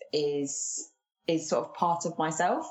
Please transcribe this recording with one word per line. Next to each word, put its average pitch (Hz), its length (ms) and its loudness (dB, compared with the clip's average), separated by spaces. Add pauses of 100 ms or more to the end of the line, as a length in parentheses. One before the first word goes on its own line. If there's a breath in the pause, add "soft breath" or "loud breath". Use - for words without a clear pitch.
(100)
is, 143 760 -2 (380)
is 160 240 0
sort 120 160 2
of - 80 -14
part 170 320 2
of 165 100 -4
myself. 175 540 2